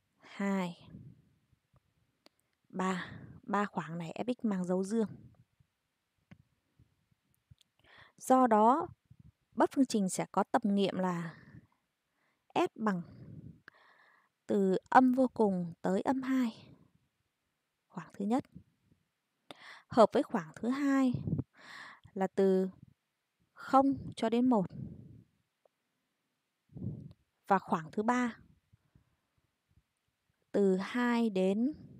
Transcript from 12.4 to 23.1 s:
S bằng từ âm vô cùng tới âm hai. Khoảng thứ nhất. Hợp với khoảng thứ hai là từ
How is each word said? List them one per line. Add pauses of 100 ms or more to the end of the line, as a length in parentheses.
S
bằng (1500)
từ (120)
âm
vô
cùng
tới
âm
hai. (1120)
Khoảng
thứ
nhất. (1400)
Hợp
với
khoảng
thứ
hai (1000)
là
từ (840)